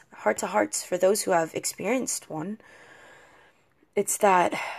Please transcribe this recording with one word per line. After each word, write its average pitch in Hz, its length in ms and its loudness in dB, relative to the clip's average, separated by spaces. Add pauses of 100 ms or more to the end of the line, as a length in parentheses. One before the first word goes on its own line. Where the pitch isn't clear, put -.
(160)
heart-to-hearts, 214 680 -2
for 180 140 -4
those 190 240 4
who 190 100 -2
have 165 240 2
experienced - 760 -4
one, 170 280 -8 (1400)
it's 202 220 0
that 185 360 4 (260)